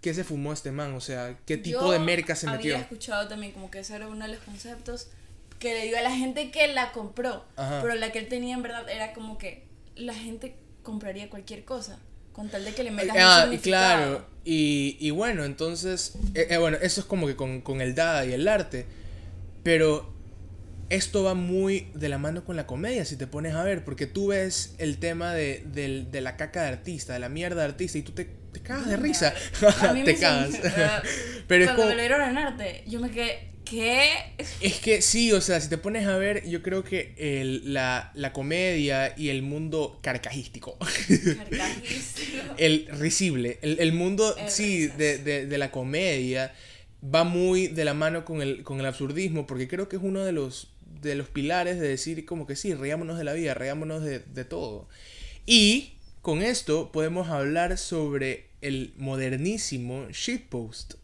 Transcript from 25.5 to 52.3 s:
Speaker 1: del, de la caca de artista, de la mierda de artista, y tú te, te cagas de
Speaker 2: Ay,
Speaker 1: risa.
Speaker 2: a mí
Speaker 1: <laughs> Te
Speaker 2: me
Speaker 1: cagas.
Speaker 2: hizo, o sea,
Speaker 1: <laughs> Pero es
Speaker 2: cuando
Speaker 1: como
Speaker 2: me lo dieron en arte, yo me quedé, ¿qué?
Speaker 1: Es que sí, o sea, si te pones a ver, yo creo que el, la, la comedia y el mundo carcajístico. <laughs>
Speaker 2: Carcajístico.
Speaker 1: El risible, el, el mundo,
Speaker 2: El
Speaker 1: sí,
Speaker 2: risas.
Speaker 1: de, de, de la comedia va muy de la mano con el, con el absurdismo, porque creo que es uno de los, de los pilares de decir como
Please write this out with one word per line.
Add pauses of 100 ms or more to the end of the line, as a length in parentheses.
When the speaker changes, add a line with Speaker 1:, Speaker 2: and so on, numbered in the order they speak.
Speaker 1:
del,
de
la
caca
de
artista,
de
la
mierda
de
artista,
y
tú
te,
te
cagas
de
Speaker 2:
Ay,
Speaker 1:
risa. (460)
Speaker 2:
a
mí
Speaker 1:
<laughs>
Te
Speaker 2:
me
Speaker 1:
cagas.
Speaker 2:
hizo,
o
sea, (220)
Speaker 1:
<laughs>
Pero
es
Speaker 2:
cuando
Speaker 1:
como
Speaker 2:
me
lo
dieron
en
arte,
yo
me
quedé, (120)
¿qué? (500)
Speaker 1:
Es
que
sí,
o
sea,
si
te
pones
a
ver,
yo
creo
que
el,
la,
la
comedia
y
el
mundo
carcajístico.
<laughs> (120)
Speaker 2:
Carcajístico.
Speaker 1:
El
risible,
el,
el
mundo,
Speaker 2:
El
Speaker 1:
sí,
Speaker 2:
risas.
Speaker 1:
de,
de,
de
la
comedia (500)
va
muy
de
la
mano
con
el,
con
el
absurdismo,
porque
creo
que
es
uno
de
los, (140)
de
los
pilares
de
decir
como